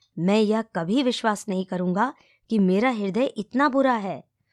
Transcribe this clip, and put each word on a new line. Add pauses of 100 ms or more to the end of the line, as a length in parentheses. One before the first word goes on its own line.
(200)
मैं
यह
कभी
विश्वास
नहीं
करूंगा (360)
कि
मेरा
हृदय
इतना
बुरा
है। (300)